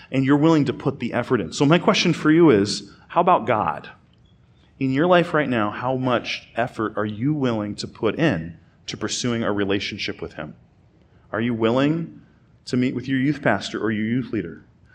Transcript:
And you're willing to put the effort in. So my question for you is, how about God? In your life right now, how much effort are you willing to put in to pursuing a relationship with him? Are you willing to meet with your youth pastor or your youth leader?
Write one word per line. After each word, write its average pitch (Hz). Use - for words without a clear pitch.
And 135
you're 143
willing 156
to -
put 143
the 120
effort 120
in. 80
So 147
my 165
question 185
for -
you 165
is, 196
how -
about 170
God? 92
In 135
your 139
life 175
right 147
now, 110
how 127
much 127
effort 113
are 104
you 107
willing 113
to -
put -
in 85
to -
pursuing 117
a 98
relationship 101
with 82
him? -
Are 107
you 120
willing 135
to -
meet 127
with 123
your 135
youth 143
pastor -
or 107
your 107
youth 120
leader? 82